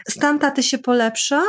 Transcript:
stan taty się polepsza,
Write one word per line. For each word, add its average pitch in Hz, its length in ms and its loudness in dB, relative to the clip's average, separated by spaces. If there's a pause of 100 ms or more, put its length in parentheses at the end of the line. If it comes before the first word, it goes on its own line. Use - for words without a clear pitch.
stan 294 300 0
taty 277 240 0
się 254 160 -2
polepsza, 247 720 0